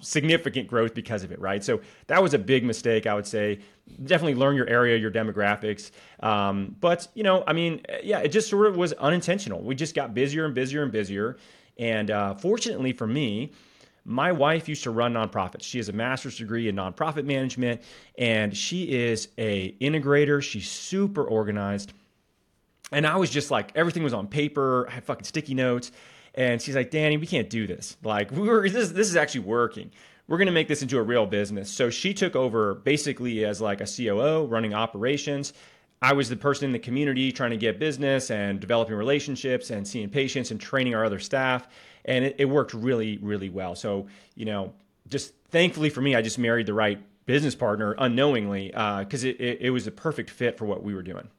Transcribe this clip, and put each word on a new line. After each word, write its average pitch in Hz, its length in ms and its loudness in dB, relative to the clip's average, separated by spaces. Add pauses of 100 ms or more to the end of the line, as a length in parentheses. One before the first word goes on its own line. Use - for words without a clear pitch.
significant 139 680 0
growth 113 260 2
because 110 300 -6
of 87 80 -10
it, 82 80 -12
right? 98 240 -2
So 117 180 0 (240)
that 170 160 6
was 156 140 6
a - 20 8
big 117 260 4
mistake, 113 440 2
I 104 80 2
would 101 100 -2
say. 104 320 -2 (460)
Definitely 156 320 4
learn 135 200 4
your 127 140 2
area, 120 260 6
your 110 140 0
demographics. 104 800 -2 (300)
Um, 101 600 0
but, 175 360 2
you 220 80 -4
know, 185 240 4
I 156 60 4
mean, 165 280 0 (220)
yeah, 196 160 0
it - 80 2
just 208 200 2
sort 208 200 6
of 190 100 2
was 175 160 2
unintentional. 170 720 0
We 120 100 -2
just 147 220 -4
got 135 180 -2
busier 143 320 2
and 147 80 -2
busier 135 300 -2
and 131 80 -2
busier. 104 460 -2 (400)
And, 110 320 0
uh, 101 260 0
fortunately 180 580 -2
for 123 120 -4
me, 120 460 -2 (540)
my 139 260 0
wife 160 380 2
used 151 140 -6
to 123 80 -4
run 117 220 2
nonprofits. 104 500 -2
She - 140 -8
has 107 120 -4
a 95 40 -6
master's 123 440 -4
degree 117 320 -2
in 98 80 0
nonprofit 143 480 -2
management, 127 560 -2 (360)
and 110 380 2
she 180 280 -4 (100)
is 117 340 0 (100)
a 101 440 -2
integrator. 143 600 4
She's 110 280 -6
super 196 560 -2
organized. 104 680 0 (1000)
And 147 120 2
I 156 120 2
was 190 120 2
just 139 220 -2
like, 110 240 0
everything 165 280 2
was 131 100 0
on 101 140 -4
paper. 135 600 0
I - 40 -12
had 123 120 -12
fucking - 220 -6
sticky 147 300 -4
notes. 123 360 0 (440)
And 123 260 2
she's 135 140 -4
like, 131 160 0
"Danny, 151 260 2
we 156 100 -4
can't 117 220 -2
do 110 180 -2
this. - 360 -10
Like, 104 280 0
we 185 160 0
were, 214 220 6
this, 208 200 0
this 190 200 0
is 170 80 4
actually 143 240 0
working. 113 500 -2 (360)
We're 160 100 -2
gonna 190 140 4
make 160 180 2
this 143 120 0
into 131 160 0
a 117 60 4
real 113 220 4
business." 101 440 -2
So 123 200 0
she 185 240 -2
took 190 240 0
over 113 380 2
basically 127 680 0
as, 104 160 0
like, 101 220 -2
a 101 60 -8
C 113 240 -4
O 101 80 2
O, 156 260 2
running 113 280 -2
operations. 139 800 -2 (500)
I 131 120 6
was 139 160 2
the 123 60 -4
person 139 300 0
in 135 60 0
the 120 80 -2
community 131 520 -2
trying 123 200 -2
to 117 60 -2
get 107 220 0
business 135 500 0
and 101 300 -2
developing 110 360 0
relationships 127 760 -2
and 101 180 -6
seeing 104 220 -6
patients 135 420 -2
and 110 80 -6
training 127 340 0
our 113 120 2
other 101 140 -2
staff. 127 480 0 (360)
And 127 220 0
it, 139 120 -4
it 139 80 4
worked 135 280 2
really, 113 480 -2
really 101 280 -4
well. 92 260 -6
So, 101 320 -4 (280)
you 113 100 -8
know, 101 280 -4 (340)
just - 260 -6 (160)
thankfully 165 400 2
for 139 120 -6
me, 135 140 2
I 117 60 4
just 110 160 -2
married 117 300 2
the 104 60 -2
right 104 260 2 (260)
business 135 300 2
partner 104 420 0
unknowingly, 117 760 0
uh, 104 320 -2
'cause 117 180 -6
it, 127 180 -2
it, 123 200 -4
it 127 100 0
was 127 140 -2
the 107 60 -8
perfect - 380 -6
fit 117 280 -2
for 113 80 -8
what 101 180 -4
we 104 100 -6
were 95 80 -8
doing. 92 260 -12 (120)